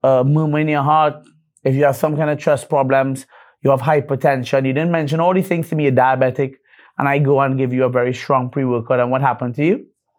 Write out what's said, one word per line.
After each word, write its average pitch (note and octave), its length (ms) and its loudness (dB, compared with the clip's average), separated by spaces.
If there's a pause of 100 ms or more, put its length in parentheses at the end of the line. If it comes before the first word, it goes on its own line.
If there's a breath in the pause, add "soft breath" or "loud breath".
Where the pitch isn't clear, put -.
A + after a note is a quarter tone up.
a C3 200 4
murmur D3+ 360 0
in D#3 80 0
your D3 140 -2
heart, D3+ 320 2 (500)
if C3+ 100 0
you C#3+ 100 2
have C#3 120 2
some D#3 200 -2
kind D3+ 140 -2
of D3+ 80 -4
chest D3+ 300 -2
problems, C3+ 580 0 (360 soft breath)
you C#3 80 2
have C3+ 100 2
hypertension." C3+ 880 0
You C3+ 60 0
didn't D#3+ 200 0
mention D#3 260 -2
all F3 160 2
these F#3+ 140 0
things E3+ 220 -4
to - 60 -6
me, D3+ 80 -2
you're C3+ 80 2
diabetic, C3 640 0 (420 soft breath)
and C#3 100 0
I C#3 100 0
go C#3 220 2
and C3+ 180 0
give B2+ 140 -2
you B2+ 120 0
a B2+ 40 0
very B2 260 0
strong B2+ 360 -2
pre-workout, B2 500 -2
and B2 100 0
what C3 120 0
happened B2 340 -2
to D3 80 -2
you? F#3+ 220 -2 (320)